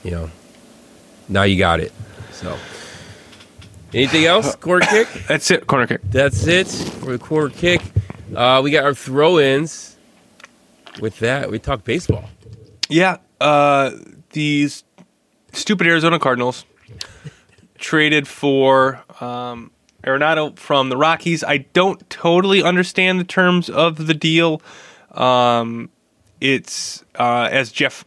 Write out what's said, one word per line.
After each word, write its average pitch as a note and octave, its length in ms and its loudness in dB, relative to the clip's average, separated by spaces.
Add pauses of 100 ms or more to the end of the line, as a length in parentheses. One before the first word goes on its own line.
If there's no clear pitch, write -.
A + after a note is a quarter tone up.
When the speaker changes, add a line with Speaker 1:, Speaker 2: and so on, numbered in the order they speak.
Speaker 1:
you F#2 80 -8
know, E2 200 -8 (960)
now G2 140 2
you G2 140 4
got E2+ 220 2
it. D#2 120 -6 (400)
So, D#2+ 260 -10 (1400)
anything C#3 320 2
else? E3 300 2
Speaker 2:
<laughs> - 20 -20
Speaker 1:
Corner F3 280 2
kick? G#3+ 220 2 (200)
Speaker 2:
That's - 240 -2
it. - 160 0
Corner B2 200 2
kick. A#2 180 -4
Speaker 1:
That's C3 420 0
it F3+ 200 2
for - 440 -10
the B2 80 -6
corner D3+ 340 -2
kick. F3 280 0 (540)
Uh, B2+ 280 4
we C#3+ 80 0
got D3 120 2
our C#3+ 100 2
throw-ins. C#3+ 1040 0 (1040)
With G#2+ 200 -6
that, B2 300 -2
we G#2 100 -6
talk C3 260 -6
baseball. A2+ 400 -2 (640)
Speaker 2:
Yeah. F3 280 2 (220)
Uh, C#3+ 520 2 (400)
these D3 520 -2 (680)
stupid F#3 340 -2
Arizona E3 320 2
Cardinals B2 460 -2 (560)
<laughs> - 560 -20
traded D3+ 500 0
for, C3 720 2 (200)
um, B2 500 -12 (320)
Arenado D3+ 540 -2
from C3+ 320 -2
the B2+ 80 -4
Rockies. D#3+ 460 0
I C#3+ 160 -2
don't F3+ 500 -2
totally F#3 540 2
understand F3+ 560 0
the F3+ 40 -2
terms F3+ 460 2
of D#3+ 380 0
the E3 80 2
deal. D#3+ 460 0 (500)
Um, A#2+ 800 0 (520)
it's, - 640 -4 (140)
uh, A#2+ 320 0
as B2+ 200 -2
Jeff - 360 -2